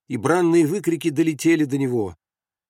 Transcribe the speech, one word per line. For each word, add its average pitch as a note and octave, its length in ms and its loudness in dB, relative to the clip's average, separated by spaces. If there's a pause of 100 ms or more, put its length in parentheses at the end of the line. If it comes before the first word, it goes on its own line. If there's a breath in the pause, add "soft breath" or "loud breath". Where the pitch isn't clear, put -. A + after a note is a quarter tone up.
и B2+ 80 -8
бранные E3 500 2
выкрики E3+ 440 -2
долетели D#3+ 540 0
до C#3 140 -2
него. A#2+ 380 -2 (540)